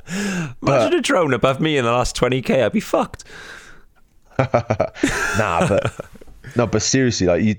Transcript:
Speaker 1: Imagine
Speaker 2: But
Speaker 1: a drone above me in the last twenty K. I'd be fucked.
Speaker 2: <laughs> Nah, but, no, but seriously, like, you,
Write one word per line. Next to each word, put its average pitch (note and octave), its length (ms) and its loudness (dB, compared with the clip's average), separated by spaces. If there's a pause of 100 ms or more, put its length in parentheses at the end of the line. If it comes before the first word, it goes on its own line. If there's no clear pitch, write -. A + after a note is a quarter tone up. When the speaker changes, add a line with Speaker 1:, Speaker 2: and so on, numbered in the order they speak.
Speaker 1:
Imagine F3+ 540 -6
Speaker 2:
But - 320 2
Speaker 1:
a E4+ 80 2
drone F3 320 2
above C3 260 2
me D#3 180 2
in B2 80 2
the A#2 60 2
last A#2+ 240 0
twenty B2+ 260 0
K. C3+ 220 2
I'd G#2 80 2
be G#3+ 80 0
fucked. - 500 -4
Speaker 2:
<laughs> - 40 -18 (1080)
Nah, G#2+ 1300 0
but, - 260 0 (640)
no, A#2 120 4
but G#2+ 140 0
seriously, B2 460 2
like, F2 160 4
you, G#2+ 160 4